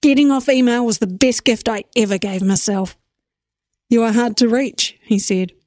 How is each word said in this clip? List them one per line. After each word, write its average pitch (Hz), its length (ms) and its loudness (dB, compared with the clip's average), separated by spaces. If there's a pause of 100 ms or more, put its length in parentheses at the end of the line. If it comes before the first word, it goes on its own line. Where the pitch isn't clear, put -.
Getting 285 300 4
off 269 180 -2
email 247 340 2
was 226 140 -2
the 220 80 -2
best 208 380 0
gift 233 260 -2
I 214 140 -6 (120)
ever 202 220 0
gave 190 240 -4
myself." 190 560 -2 (880)
"You 233 140 2
are 226 120 0
hard 233 240 0
to 240 120 2
reach," 247 540 -4
he 202 160 0
said. 185 320 -2 (160)